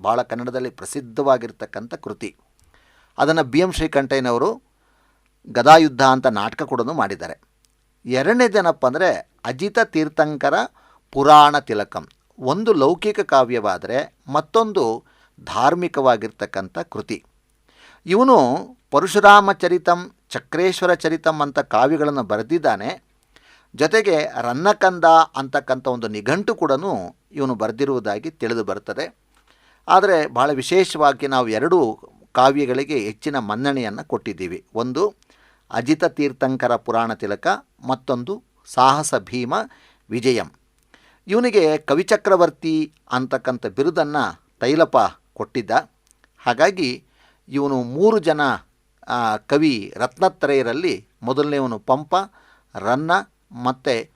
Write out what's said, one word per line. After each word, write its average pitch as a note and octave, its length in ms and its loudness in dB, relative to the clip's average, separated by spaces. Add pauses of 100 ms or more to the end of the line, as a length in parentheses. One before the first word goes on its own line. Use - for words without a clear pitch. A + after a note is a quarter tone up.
ಭಾಳ A2 200 0
ಕನ್ನಡದಲ್ಲಿ B2 480 -8
ಪ್ರಸಿದ್ಧವಾಗಿರ್ತಕ್ಕಂಥ A#2 1200 -6
ಕೃತಿ. G#2 360 -12 (880)
ಅದನ್ನು D3+ 260 2
ಬಿ C3 160 -2
ಎಂ F#3 120 2
ಶ್ರೀಕಂಠಯ್ಯನವರು C#3 800 -2 (960)
ಗದಾಯುದ್ಧ C#3 600 6
ಅಂತ C3 240 4
ನಾಟಕ G#2+ 300 -6
ಕೂಡ C3 300 -4
ಮಾಡಿದ್ದಾರೆ. G2+ 440 -6 (680)
ಎರಡನೇದೇನಪ್ಪ F#3 840 0
ಅಂದರೆ D#3+ 240 0 (340)
ಅಜಿತ D#3+ 420 -6
ತೀರ್ಥಂಕರ D3+ 680 -2 (580)
ಪುರಾಣ D3 460 8
ತಿಲಕಂ, G#2 460 -6 (340)
ಒಂದು F3+ 360 0
ಲೌಕಿಕ F3 520 0
ಕಾವ್ಯವಾದರೆ A#2 720 0 (300)
ಮತ್ತೊಂದು F#3 560 0 (600)
ಧಾರ್ಮಿಕವಾಗಿರ್ತಕ್ಕಂಥ B2 1300 -2 (140)
ಕೃತಿ. G#2+ 280 -10 (880)
ಇವನು A#3 300 4 (540)
ಪರಶುರಾಮ G3 640 6
ಚರಿತಂ, F3 480 0 (300)
ಚಕ್ರೇಶ್ವರ F3 640 -2
ಚರಿತಂ D#3+ 460 -2
ಅಂತ C#3+ 180 -4 (100)
ಕಾವ್ಯಗಳನ್ನು C#3+ 560 0
ಬರೆದಿದ್ದಾನೆ. G#2+ 640 -2 (840)
ಜೊತೆಗೆ F3+ 420 2 (240)
ರನ್ನಕಂದ E3+ 680 0 (300)
ಅಂತಕ್ಕಂಥ C3+ 500 -4
ಒಂದು A#2+ 220 -4
ನಿಘಂಟು B2+ 460 -2
ಕೂಡ D#3 180 0 (600)
ಇವನು C3+ 220 -4
ಬರೆದಿರುವುದಾಗಿ A2+ 760 -4
ತಿಳಿದು A#2 340 -6
ಬರ್ತದೆ. G2+ 400 -8 (840)
ಆದರೆ F#3 280 4 (120)
ಭಾಳ B2+ 240 0
ವಿಶೇಷವಾಗಿ C#3+ 760 0
ನಾವು B2+ 200 -2
ಎರಡು D#3 320 0 (540)
ಕಾವ್ಯಗಳಿಗೆ C#3 640 2
ಹೆಚ್ಚಿನ A2 440 -6
ಮನ್ನಣೆಯನ್ನು A#2+ 640 -6
ಕೊಟ್ಟಿದ್ದೀವಿ. F#2 540 -8 (140)
ಒಂದು B2+ 300 -4 (680)
ಅಜಿತ C#3 340 -2 (100)
ತೀರ್ಥಂಕರ C3 600 -2
ಪುರಾಣ A2+ 380 -2
ತಿಲಕ, G2+ 320 -8 (380)
ಮತ್ತೊಂದು B2+ 480 -6 (360)
ಸಾಹಸ C#3 460 2 (100)
ಭೀಮ B2 300 -6 (560)
ವಿಜಯಂ. A2+ 380 -2 (760)
ಇವನಿಗೆ G#3 380 2 (140)
ಕವಿಚಕ್ರವರ್ತಿ E3+ 960 0 (360)
ಅಂತಕ್ಕಂಥ B2+ 560 -6 (100)
ಬಿರುದನ್ನು D3+ 480 -2 (340)
ತೈಲಪ D3+ 380 0 (400)
ಕೊಟ್ಟಿದ್ದ. A2 360 -8 (720)
ಹಾಗಾಗಿ D3+ 480 0 (580)
ಇವನು C#3 280 -2 (100)
ಮೂರು G3 320 2
ಜನ, D3+ 240 0 (640)
ಆ, A#2+ 100 -4 (280)
ಕವಿ D3 280 2 (220)
ರತ್ನತ್ರಯರಲ್ಲಿ C#3 1000 -2 (280)
ಮೊದಲನೇವನು C3 560 -2
ಪಂಪ, D3 340 -4 (640)
ರನ್ನ C3+ 380 -2 (480)
ಮತ್ತು B2+ 340 -4 (220)